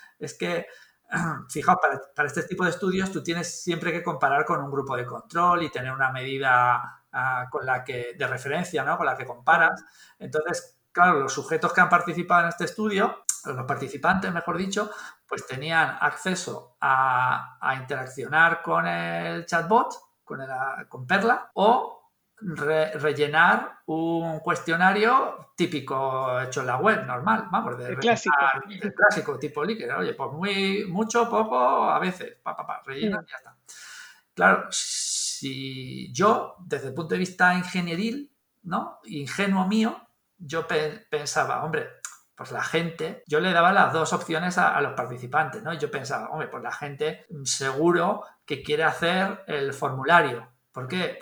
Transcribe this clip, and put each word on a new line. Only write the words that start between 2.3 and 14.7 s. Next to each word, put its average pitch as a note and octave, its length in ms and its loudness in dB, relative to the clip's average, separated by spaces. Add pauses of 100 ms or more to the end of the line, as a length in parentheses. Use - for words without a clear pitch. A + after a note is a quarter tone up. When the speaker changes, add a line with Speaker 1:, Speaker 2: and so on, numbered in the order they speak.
Speaker 1:
tipo F3+ 200 -4
de F3 80 2
estudios F#3+ 400 0
tú D#3 120 -4
tienes E3 400 -4
siempre E3+ 280 -2
que E3+ 120 -4
comparar D3 420 2
con D#3+ 180 0
un C#3 80 -8
grupo C3+ 240 -4
de B2 100 -4
control E3+ 580 0
y D3 80 -4
tener C3 200 -6
una C3 200 0
medida, B2+ 920 2 (100)
ah, B2+ 360 -2
con C3+ 160 -6
la B2+ 180 0
que, B2 340 -8
de C3+ 100 -2
referencia, C#3 560 -2
¿no? D#3 140 0
Con - 80 0
la C3 100 2
que B2+ 100 -8
comparas. D#3+ 580 4 (360)
Entonces, D#3 600 -4 (120)
claro, F3 280 6
los C3+ 140 0
sujetos D#3 400 -2
que F#3 80 6
han E3+ 80 6
participado E3+ 540 4
en E3+ 60 0
este E3 160 -4
estudio, G#3+ 580 -2 (220)
los B2+ 200 -6
participantes, D#3+ 680 0
mejor E3+ 240 -4
dicho, G3 320 -2 (380)